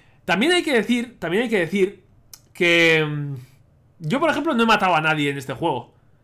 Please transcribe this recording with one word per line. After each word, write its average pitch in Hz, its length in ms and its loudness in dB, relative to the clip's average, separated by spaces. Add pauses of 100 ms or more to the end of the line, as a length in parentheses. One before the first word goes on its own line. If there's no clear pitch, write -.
(260)
También 214 280 2
hay 349 100 2
que 311 100 -2
decir, 233 460 -2
también 185 240 -2
hay 240 60 -4
que 214 100 0
decir 185 440 -2 (480)
que, 165 540 4
mm, 143 300 -6 (640)
yo, 175 200 -2
por 320 120 2
ejemplo, 302 240 -2
no 233 80 2
he - 20 2
matado 196 300 2
a 156 60 0
nadie 156 280 0
en 139 80 -6
este 135 160 -10
juego. 139 400 -6 (300)